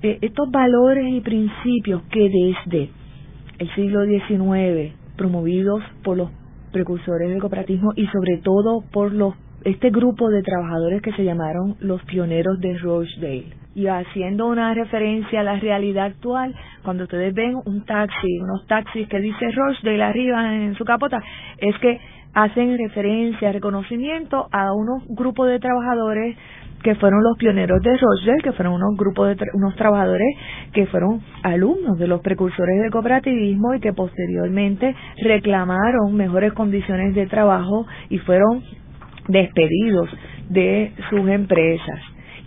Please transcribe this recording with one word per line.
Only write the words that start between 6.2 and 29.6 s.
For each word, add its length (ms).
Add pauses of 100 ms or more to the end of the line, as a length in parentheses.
precursores 580
del 100
cooperativismo 560
y 120
sobre 300
todo 540
por 220
los, 200 (300)
este 260
grupo 400
de 140
trabajadores 580
que 120
se 100
llamaron 560
los 240
pioneros 560
de 180
Rochdale. 760 (200)
Y 120
haciendo 640
una 260
referencia 680
a 20
la 160
realidad 460
actual, 500 (280)
cuando 200
ustedes 320
ven 200 (100)
un 200
taxi, 560
unos 240
taxis 420
que 120
dice 320
Rochdale 500
arriba 540
en 180
su 100
capota, 380 (380)
es 180
que 220 (340)
hacen 420
referencia, 760
reconocimiento 1000
a 220
unos 360
grupos 400
de 100
trabajadores 760 (460)
que 140
fueron 260
los 160
pioneros 460
de 140
Rochdale, 440
que 120
fueron 200
unos 240
grupos 300
de 80
tra-, 180
unos 220